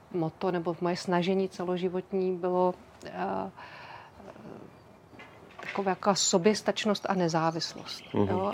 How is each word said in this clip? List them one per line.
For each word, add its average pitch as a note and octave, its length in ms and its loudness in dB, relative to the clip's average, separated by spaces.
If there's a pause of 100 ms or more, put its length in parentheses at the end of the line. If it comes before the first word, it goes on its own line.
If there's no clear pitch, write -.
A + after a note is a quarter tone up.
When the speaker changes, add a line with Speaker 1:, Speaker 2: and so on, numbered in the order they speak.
(120)
Speaker 1:
motto E3+ 380 -2
nebo E3+ 300 0
moje F3+ 160 0
snažení F#3 520 2
celoživotní F#3 880 -2
bylo, F3+ 380 2 (320)
eh, F#3+ 440 -4 (2250)
taková G3 220 -2
jaká F#3+ 240 4
soběstačnost G3+ 920 2
a G3 60 2
nezávislost, E3 880 0 (100)
Speaker 2:
Mhm, G#2 160 4
Speaker 1:
jo. F#2+ 240 0